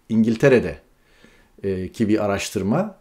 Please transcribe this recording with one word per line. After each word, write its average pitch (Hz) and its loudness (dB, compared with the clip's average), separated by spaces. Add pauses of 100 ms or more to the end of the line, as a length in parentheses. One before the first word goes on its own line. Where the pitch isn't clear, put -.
İngiltere'de, 110 2 (840)
e, 190 -4
ki 208 -2
bir 104 2
araştırma, 104 -4